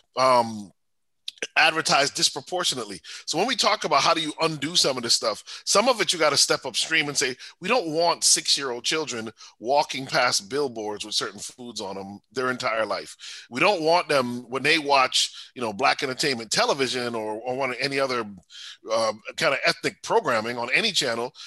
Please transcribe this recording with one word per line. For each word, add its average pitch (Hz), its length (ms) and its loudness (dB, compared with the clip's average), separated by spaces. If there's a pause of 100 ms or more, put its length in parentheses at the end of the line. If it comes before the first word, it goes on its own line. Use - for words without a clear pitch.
(160)
Um, 117 540 4 (880)
advertised 156 580 2
disproportionately. 135 880 -2 (260)
So 147 100 -4
when 202 120 2
we 247 80 0
talk 214 260 2
about 151 200 4
how 165 120 6
do 160 60 -2
you 151 200 -4
undo 160 360 0
some 143 200 4
of 120 60 -8
this 117 120 2
stuff, 110 280 -2 (220)
some 214 240 4
of 226 120 2
it 170 120 0
you 175 60 -2
gotta 147 180 4
step - 280 2
upstream 147 440 0
and 139 100 -2
say, 127 180 0 (240)
"We 175 80 -8
don't 214 240 2
want 160 300 2
six-year-old 135 640 2
children 123 480 -2 (260)
walking 135 480 0
past 123 420 2
billboards 110 560 -4
with 107 120 -4
certain 104 240 -4
foods 117 400 -12
on 98 180 -8
'em 98 220 -12 (100)
their 127 180 -2
entire 113 380 -2
life. 87 300 -6 (340)
We 120 80 -6
don't 175 240 2
want 160 260 2
them, 123 400 0
when 131 140 -4
they 156 160 4
watch, 139 800 2
you 127 60 -8
know, 110 100 -2
Black 135 320 0
entertainment 127 480 -2
television 127 640 0
or, 107 240 -4
or 127 160 -6
one, 131 240 -2
any 139 180 -2
other, 127 260 0 (640)
uh, 110 220 2 (240)
kind 156 160 2
of 127 120 0
ethnic 156 400 0
programming 123 540 0
on 120 140 -4
any 190 200 2
channel, 120 420 -2 (120)